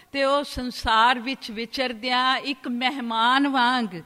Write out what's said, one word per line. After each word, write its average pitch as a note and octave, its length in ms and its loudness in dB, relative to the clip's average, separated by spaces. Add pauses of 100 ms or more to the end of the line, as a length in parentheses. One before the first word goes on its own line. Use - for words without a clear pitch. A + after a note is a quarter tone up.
(120)
ਤੇ C#4 120 0
ਉਹ C#4 200 2
ਸੰਸਾਰ B3 760 2
ਵਿੱਚ B3 300 -8
ਵਿਚਰਦਿਆਂ B3 840 -2
ਇੱਕ C4 320 -6
ਮਹਿਮਾਨ B3 800 0
ਵਾਂਗ A#3+ 580 0